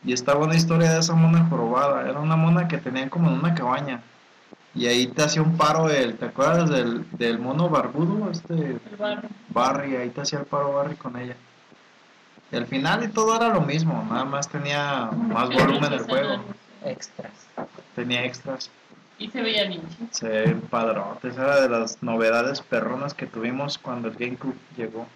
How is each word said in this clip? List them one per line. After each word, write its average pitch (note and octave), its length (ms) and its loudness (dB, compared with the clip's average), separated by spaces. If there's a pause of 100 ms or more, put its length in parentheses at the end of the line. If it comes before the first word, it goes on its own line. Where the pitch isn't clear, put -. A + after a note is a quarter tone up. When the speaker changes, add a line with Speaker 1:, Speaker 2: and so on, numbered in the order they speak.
Speaker 1:
Y B2 80 -2
estaba C#3+ 320 2
una D#3+ 120 4
historia E3 360 6
de D#3+ 80 4
esa E3 140 2
mona E3 340 8
jorobada. C3 640 2
Era C3+ 100 -4
una D#3+ 160 2
mona E3+ 320 4
que E3 80 -2
tenían C3 320 -4
como E3 220 2
en - 80 2
una E3 160 2
cabaña. C3 480 -2 (720)
Y A#2+ 120 -2
ahí B2 200 4
te B2 160 -2
hacía D#3 180 2
un D#3+ 160 4
paro D#3 320 4
el, C3 300 2
¿te B2 80 -6
acuerdas D#3+ 420 2
del, A#2+ 440 0
del A#2 260 0
mono C#3 320 0
barbudo? D#3+ 600 0
Este E3+ 240 -8
Speaker 2:
El C3+ 260 -2 (180)
Barry. G#3 300 -4 (200)
Speaker 1:
Barry, C3+ 480 -2
ahí B2 140 -4
te C3+ 120 -8
hacía C#3+ 180 -4
el - 60 -8
paro C#3+ 280 -2
Barry C#3+ 220 -2
con B2 200 -10
ella. B2 200 -10 (1120)
Y - 60 -6
al A#2+ 100 -4
final E3+ 380 -2
y A3 40 -4
todo A3 280 2
era A#3 120 2
lo G3+ 140 4
mismo, C#3 480 0
nada B2 140 -2
más C#3 240 -4
tenía C#3+ 640 -2
más A#2 360 0
Speaker 2:
Pero B2+ 180 2
Speaker 1:
volumen C3+ 260 2
el C3 60 -2
Speaker 2:
los A#2 80 -6
Speaker 1:
juego. C#3 260 0
Speaker 2:
escenarios, B2+ 240 -8 (260)
sí. - 80 -6
Speaker 3:
Extras. - 420 -14 (640)
Speaker 1:
Tenía B2 300 -4
extras. C3 460 -10 (480)
Speaker 2:
Y A3 100 -12
se C4 140 -8
veía G#3+ 240 0
bien F3 220 -8
chido. A#3 220 -14
Speaker 1:
Se - 180 -6
veía G#2+ 160 0
bien - 180 2
padrote. A2+ 680 -4
Esa B2 160 -6
era C#3 180 4
de C3 60 4
las A2+ 340 -2
novedades A#2 580 2
perronas B2+ 540 -4
que - 120 -10
tuvimos B2+ 520 -6
cuando A#2+ 300 -8
el A2 80 -8
GameCube B2 380 -6 (220)
llegó. A2+ 400 -8